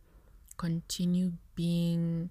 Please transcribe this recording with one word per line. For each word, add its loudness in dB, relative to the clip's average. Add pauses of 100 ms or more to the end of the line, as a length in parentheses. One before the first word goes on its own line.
(580)
continue 0 (220)
being 0